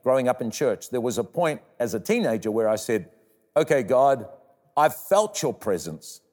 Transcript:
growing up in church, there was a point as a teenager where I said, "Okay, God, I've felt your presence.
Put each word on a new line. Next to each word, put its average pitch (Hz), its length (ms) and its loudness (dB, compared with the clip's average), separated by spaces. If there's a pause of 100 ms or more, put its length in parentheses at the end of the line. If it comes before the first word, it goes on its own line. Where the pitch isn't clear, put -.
growing 131 240 4
up 123 140 0
in 113 80 -4
church, 110 400 -2
there 123 100 -2
was 117 180 -2
a 117 60 -2
point 156 360 -2 (180)
as 117 160 -2
a 110 60 -4
teenager 117 500 -2
where 110 180 0
I 107 80 2
said, 107 320 -2 (480)
"Okay, 147 260 2
God, 127 460 2 (480)
I've 151 180 4
felt 208 480 0
your 127 120 -2
presence. 82 680 -6 (120)